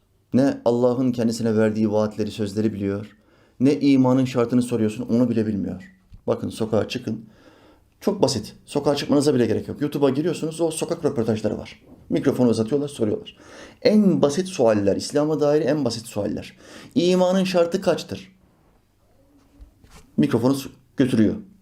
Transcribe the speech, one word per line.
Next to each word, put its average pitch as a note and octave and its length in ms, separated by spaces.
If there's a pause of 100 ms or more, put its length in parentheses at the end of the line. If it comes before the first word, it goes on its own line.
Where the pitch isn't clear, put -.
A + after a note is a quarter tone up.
(340)
ne C3+ 300
Allah'ın B2 480
kendisine A2+ 440
verdiği A2 360
vaatleri, G#2+ 380
sözleri G#2+ 420
biliyor, G2+ 440 (440)
ne C#3+ 200
imanın C3 440
şartını B2 380
soruyorsun, A2+ 460
onu A#2 220
bile A2 160
bilmiyor. F#2 480 (320)
Bakın A2 220
sokağa G#2 400
çıkın. A2 360 (760)
Çok - 220
basit. - 320 (120)
Sokağa C#3+ 300
çıkmanıza C#3+ 380
bile A#2+ 120
gerek G2+ 220
yok. G#2+ 120
YouTube'a C#3+ 300
giriyorsunuz, D#3 500
o E3 100
sokak D#3+ 340
röportajları A2 540
var. - 240 (280)
Mikrofonu B2 380
uzatıyorlar, A2+ 400
soruyorlar. - 480 (460)
En F#3+ 400
basit C#3+ 260
sualler, G#2 480
İslam'a D3 440
dair D3 220
en D3 220
basit A2+ 220
sualler. - 500 (380)
"İmanın F#3 500
şartı F3+ 360
kaçtır?" - 520 (1800)
Mikrofonu C3 380
s-, C3+ 140 (280)
götürüyor A2+ 380 (280)